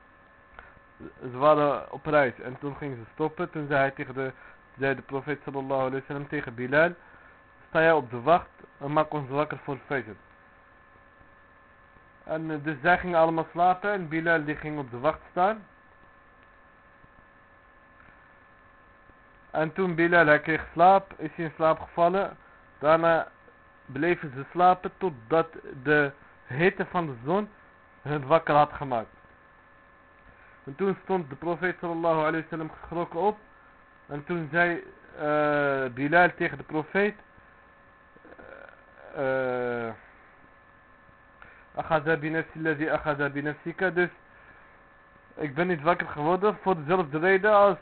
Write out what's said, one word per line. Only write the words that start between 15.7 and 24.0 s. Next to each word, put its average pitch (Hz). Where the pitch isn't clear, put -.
En 156
toen 185
Bilal, 170
hij 151
kreeg 156
slaap, 190
is 156
hij 170
in 151
slaap 160
gevallen. 180
Daarna 165
bleven 160